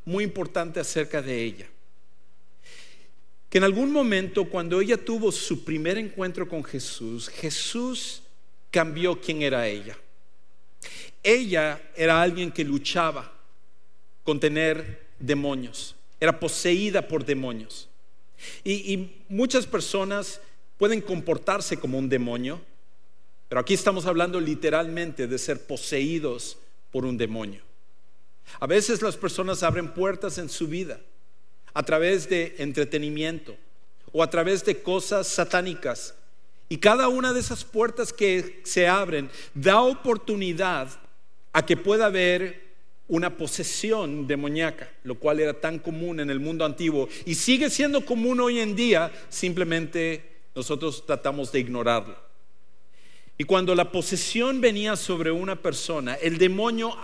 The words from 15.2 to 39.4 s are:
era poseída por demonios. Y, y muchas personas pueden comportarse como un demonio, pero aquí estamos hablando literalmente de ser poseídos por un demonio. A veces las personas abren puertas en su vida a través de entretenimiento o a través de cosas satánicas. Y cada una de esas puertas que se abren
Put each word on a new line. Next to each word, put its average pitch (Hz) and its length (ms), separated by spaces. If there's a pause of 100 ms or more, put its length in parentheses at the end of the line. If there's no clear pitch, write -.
era 160 180
poseída 180 680
por 151 160
demonios. 123 640 (720)
Y, 196 300
y 185 380
muchas 247 360
personas 196 760 (360)
pueden 214 240
comportarse 185 800
como 131 180
un 135 140
demonio, 123 500 (880)
pero 127 120
aquí 123 120
estamos 190 320
hablando 180 340
literalmente 160 880
de 123 120
ser - 280
poseídos 139 920 (340)
por 127 140
un 127 100
demonio. 110 460 (960)
A 135 60
veces 208 340
las 214 160
personas 185 460
abren 170 320
puertas 190 420
en 170 140
su 165 180
vida 160 320 (720)
a 147 100
través 165 460
de 175 300
entretenimiento 151 960 (560)
o 160 100
a 160 60
través 175 360
de - 180
cosas 185 440
satánicas. 175 880 (540)
Y 160 100
cada 240 300
una 254 240
de 247 80
esas - 240
puertas 226 480
que 185 520
se 180 220
abren 175 440 (240)